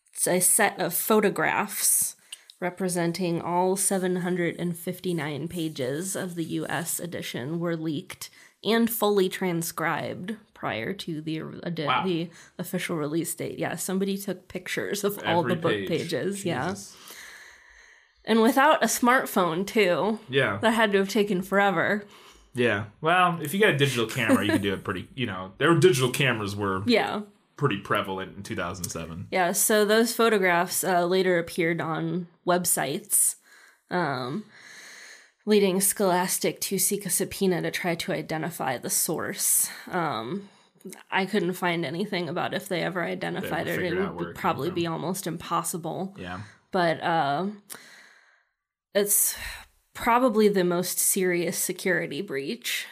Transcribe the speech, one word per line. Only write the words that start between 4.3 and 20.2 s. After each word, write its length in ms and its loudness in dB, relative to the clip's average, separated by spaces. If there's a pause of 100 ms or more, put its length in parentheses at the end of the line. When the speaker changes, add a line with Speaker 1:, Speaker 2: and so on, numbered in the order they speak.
Speaker 1:
and 180 -2
fifty-nine 680 -6
pages 680 -4
of 200 -6
the 80 -4
U 240 -4
S 320 -4
edition 600 -6
were 180 -2
leaked 520 -8 (340)
and 260 2
fully 380 2
transcribed 1080 -4 (180)
prior 400 -6
to 280 -8
the 200 -6 (240)
edi- 220 -4
Speaker 2:
Wow. 180 2
Speaker 1:
the 240 -2 (300)
official 360 -4
release 380 -2
date. 240 -8
Yeah, 180 -4
somebody 400 -2
took 320 -8
pictures 560 -6
of 220 0
all 160 2
the 120 0
Speaker 2:
Every 20 2
Speaker 1:
book 160 0
Speaker 2:
page. 160 -2
Speaker 1:
pages. 580 -2
Yeah. 240 -2
Speaker 2:
Jesus. 260 -10 (1300)
Speaker 1:
And 200 4
without 400 6
a 20 2
smartphone, 800 2
too. 540 2 (100)